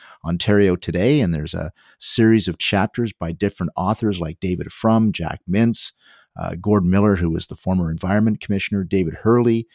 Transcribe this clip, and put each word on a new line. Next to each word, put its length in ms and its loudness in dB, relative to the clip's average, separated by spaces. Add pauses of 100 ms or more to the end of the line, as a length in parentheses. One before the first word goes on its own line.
(260)
Ontario 500 2
today, 460 0
and 120 0
there's 200 -6
a 180 -8 (280)
series 500 2
of 80 -6
chapters 560 -2
by 180 -8
different 460 -4
authors 420 -2
like 220 -8
David 320 -4
Frum, 400 2
Jack 260 -8 (100)
Mintz, 440 0 (460)
uh, 160 -6
Gord 300 2
Miller, 320 4
who 120 -2
was 180 -4
the 100 -14
former 340 -2
Environment 480 0
Commissioner, 460 -4
David 300 -2
Hurley, 600 2